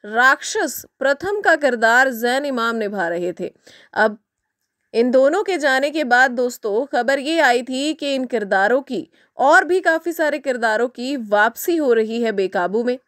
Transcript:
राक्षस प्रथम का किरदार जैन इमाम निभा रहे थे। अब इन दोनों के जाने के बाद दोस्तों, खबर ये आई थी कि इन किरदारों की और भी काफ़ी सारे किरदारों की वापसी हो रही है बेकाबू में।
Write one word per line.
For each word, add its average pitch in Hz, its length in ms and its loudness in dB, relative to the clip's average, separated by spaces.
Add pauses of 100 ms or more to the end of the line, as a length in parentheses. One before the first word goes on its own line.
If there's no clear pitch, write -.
राक्षस 262 800 0 (120)
प्रथम 302 420 -2
का 359 160 4
किरदार 247 540 2
जैन 240 340 -2
इमाम 233 320 -2
निभा 202 320 -4
रहे 180 320 -4
थे। 175 120 -8 (420)
अब 214 240 0 (760)
इन 240 160 0
दोनों 277 320 2
के 370 160 -4
जाने 277 320 0
के 302 140 -2
बाद 247 260 2
दोस्तों, 240 560 -4
खबर 269 320 -2
ये 311 220 -2
आई 254 220 4
थी 269 320 -4
कि 285 200 -4
इन 254 100 -2
किरदारों 208 580 0
की 233 260 -8 (280)
और 311 280 4
भी 349 160 0
काफ़ी 330 320 -2
सारे 302 260 -2
किरदारों 233 500 -2
की 254 280 -6
वापसी 220 600 0
हो 285 160 2
रही 226 300 0
है 226 100 0
बेकाबू 196 520 -2
में। 247 240 -2